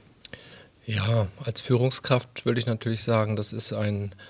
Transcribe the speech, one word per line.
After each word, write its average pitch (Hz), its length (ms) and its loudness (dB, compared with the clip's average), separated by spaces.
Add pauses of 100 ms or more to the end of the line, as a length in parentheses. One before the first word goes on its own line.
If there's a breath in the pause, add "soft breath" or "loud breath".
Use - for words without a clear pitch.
(840 loud breath)
Ja, 107 440 0 (180)
als - 160 2
Führungskraft - 840 2
würde 120 140 2
ich 117 60 -2
natürlich 113 380 -2
sagen, 107 320 2
das 104 180 -2
ist 110 180 0
ein 104 420 -2 (160 loud breath)